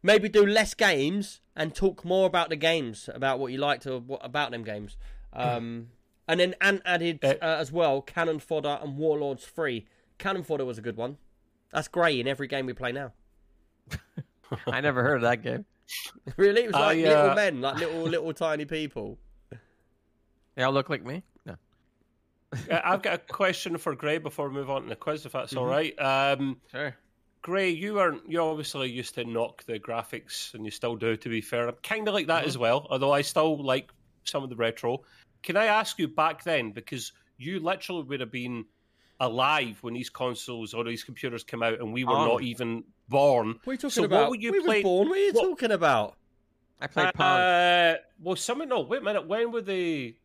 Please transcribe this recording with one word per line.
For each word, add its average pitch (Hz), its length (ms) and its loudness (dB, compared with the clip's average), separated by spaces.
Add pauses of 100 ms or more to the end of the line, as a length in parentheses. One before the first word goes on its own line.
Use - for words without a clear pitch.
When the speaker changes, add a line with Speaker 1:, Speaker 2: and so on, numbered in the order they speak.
Speaker 1:
maybe 202 260 6
do 208 160 8
less 214 280 2
games 190 680 0 (140)
and 156 200 -4
talk 190 280 0
more 185 220 4
about 170 240 2
the 160 60 -2
games, 147 580 0
about 131 260 0
what 127 120 -4
you 131 80 -6
liked 143 260 0
or 131 140 -6
what, 131 260 -10
about 127 260 -2
them 117 120 -8
games. 104 340 -10 (360)
Speaker 2:
Hmm. - 80 -12
Speaker 1:
Um, 117 460 -4 (400)
and 165 120 2
then 180 220 2
Ant 196 240 2
added, 170 380 0
Speaker 2:
Uh, 135 180 4
Speaker 1:
uh, 160 180 0
as 139 120 -4
well, 151 300 2
Cannon 165 380 -2
Fodder 147 420 -2
and 139 160 -8
Warlords 147 480 0
three. 127 400 -4 (320)
Cannon 190 260 -4
Fodder 139 220 -2
was 120 120 -6
a 113 40 -14
good 110 160 -6
one. 127 200 -6 (540)
That's 151 160 -4
Grey 165 320 2
in 120 80 0
every 135 200 -4
game 135 180 -4
we 127 80 -6
play 123 180 -6
now. 131 220 -8 (760)
Speaker 3:
<laughs> - 760 -12
I 123 140 -2
never 131 220 2
heard 139 140 4
of 117 60 2
that 117 200 4
game. 120 260 -4
Speaker 1:
<laughs> - 60 -20 (600)
Really? 202 260 6
It 233 40 -2
was 202 80 -2
like 156 240 4
Speaker 2:
I, - 20 2
Speaker 1:
little 151 300 8
Speaker 2:
uh, 139 40 4
Speaker 1:
men, 151 260 2
like 135 180 0
little, 165 240 -2
little 160 300 -2
tiny 156 300 -2
people. 143 560 -8 (1400)
Speaker 3:
They 127 80 0
all 135 80 4
look 139 180 0
like 139 160 -4
me? 151 180 -8 (220)
No. 90 100 -14 (1120)
Speaker 2:
Uh, 165 140 2
I've 196 180 2
got 196 140 0
a - 20 -6
question 180 600 -2
for 151 160 -4
Grey 151 240 -2
before 151 300 -6
we 135 80 -6
move 135 140 -6
on 135 140 -2
to 117 60 -12
the 110 60 -8
quiz, 151 300 -6
if 131 80 -16
that's 127 180 -6
Speaker 1:
Mm-hmm. 131 80 -4
Speaker 2:
all 123 60 0
right. 139 360 0
Um, 135 600 2 (100)
Speaker 3:
Sure. 135 240 -8 (460)
Speaker 2:
Gray, 185 280 0
you 190 260 -4
weren't, 175 340 2
you 165 100 0
obviously 151 520 -2
used 120 240 -8
to 120 100 -4
knock 117 400 -4
the 113 140 -6
graphics, - 720 -8
and 110 100 -12
you 107 80 -6
still 120 240 -4
do, 113 220 0
to 123 120 -8
be 113 120 -2
fair. 120 280 -2
I'm 117 120 -10
kinda 214 300 -2
like 190 160 0
that 165 140 2
Speaker 3:
Mm-hmm. 147 80 -2
Speaker 2:
as 131 80 -6
well, 123 320 2
although 135 220 2
I 143 100 4
still 156 420 0
like 135 280 0 (340)
some 139 180 -4
of 131 60 -10
the 123 60 -10
retro. 117 460 -2 (400)
Can 180 160 -2
I 214 80 4
ask 214 320 0
you 156 100 0
back 156 360 0
then, 135 280 0
because 117 420 -10 (240)
you 170 220 -6
literally 175 440 -4
would 135 160 -8
have 117 120 -8
been 123 340 -8 (540)
alive 127 600 0
when 117 140 -8
these 123 140 -8
consoles 120 680 -6
or 117 80 -2
these 117 200 -6
computers 120 400 -10
came 117 200 -6
out, 113 160 2
and 113 120 -6
we 123 120 -4
were 131 120 4
Speaker 3:
Oh. 147 180 4
Speaker 2:
not 123 100 0
even 117 400 -4 (260)
born. 127 540 4
Speaker 1:
What 254 80 -6
are - 20 -2
you 254 40 -6
talking 285 120 -6
Speaker 2:
So - 140 2
what - 80 4
Speaker 1:
about? 196 180 6
Speaker 2:
were 254 60 -2
you 233 160 -4
Speaker 1:
We 392 80 4
were 330 60 -2
Speaker 2:
playing? 214 180 2
Speaker 1:
born. 196 260 4
What 381 80 0
are 392 40 2
you 403 120 2
Speaker 2:
What 453 160 6
Speaker 1:
talking 254 220 -2
about? 143 440 2 (640)
Speaker 3:
I 135 80 -8
played 185 280 0
Pong. 180 240 4
Speaker 2:
Uh, 175 560 6 (240)
well, 175 160 -2
something, 277 340 -4
no, 240 120 2
wait 196 200 -2
a - 20 -14
minute. 196 240 -2
When 226 240 0
were 233 100 -4
they? 170 640 -4